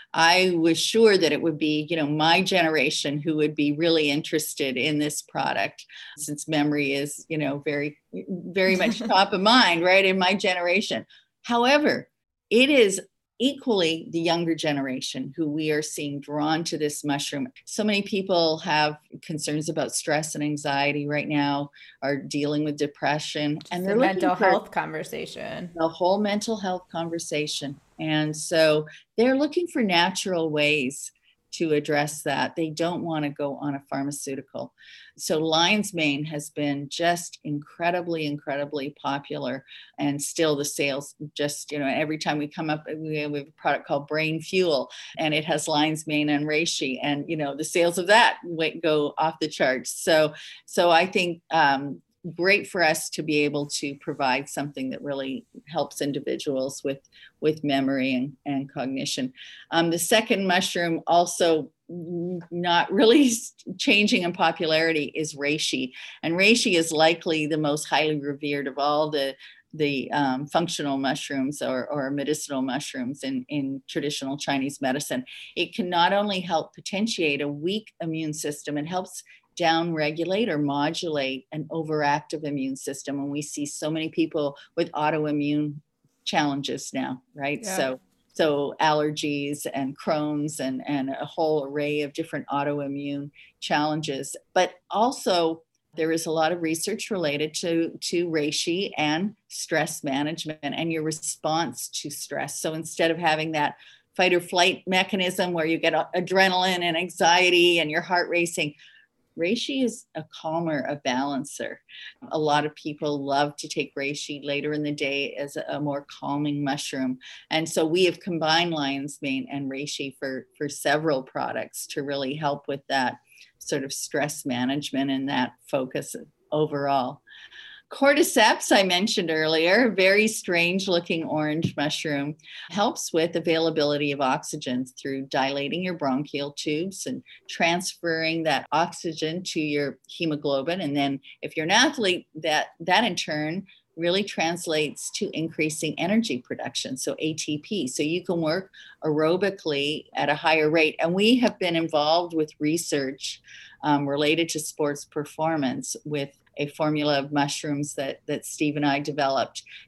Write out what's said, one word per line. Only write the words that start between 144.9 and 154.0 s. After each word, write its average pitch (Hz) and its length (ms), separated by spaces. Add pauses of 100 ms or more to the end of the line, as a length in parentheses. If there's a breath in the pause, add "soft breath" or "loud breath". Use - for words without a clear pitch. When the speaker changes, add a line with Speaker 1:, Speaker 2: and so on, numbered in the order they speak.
Speaker 1:
to - 200
increasing 156 640
energy 185 420
production, 127 580
so - 220
A 156 160
T 151 240
P. 165 280
So 147 160
you 165 180
can 170 200
work 165 280 (320 loud breath)
aerobically 156 1120
at 147 140
a 147 80
higher 156 340
rate. 156 300
And 165 140
we 220 240
have 233 200
been 170 200
involved 165 580
with 156 240
research, 151 800 (400 loud breath)
um, 143 260